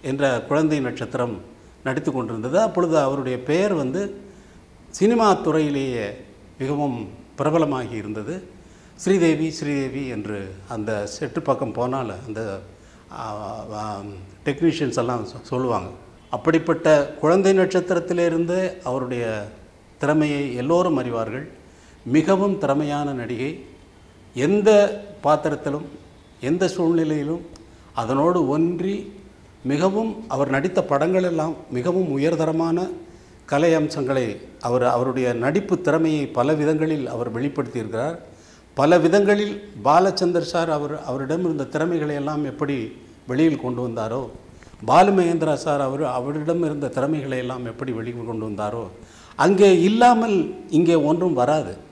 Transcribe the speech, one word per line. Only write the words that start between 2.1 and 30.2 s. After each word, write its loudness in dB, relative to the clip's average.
கொண்டிருந்தது. -2
அப்பொழுது 2
அவருடைய -2
பெயர் 0
வந்து -4
சினிமா 4
துறையிலேயே 0
மிகவும் -4
பிரபலமாகி 0
இருந்தது. -8
"ஸ்ரீதேவி, 2
ஸ்ரீதேவி" -4
என்று -8
அந்த -4
செட்டு -6
பக்கம் -2
போனால் -4
அந்த, -8
ஆ, -10
ஆ, -8
டெக்னீஷியன்ஸ் 0
எல்லாம் -2
சொ-, -14
சொல்லுவாங்க. -2
அப்படிப்பட்ட 2
குழந்தை 4
நட்சத்திரத்திலிருந்து 0
அவருடைய -4
திறமையை 2
எல்லோரும் 2
அறிவார்கள். -4
மிகவும் 2
திறமையான 0
நடிகை. -6
எந்த 4
பாத்திரத்திலும், 0
எந்த 0
சூழ்நிலையிலும் 0
அதனோடு 2
ஒன்றி, -2
மிகவும் -2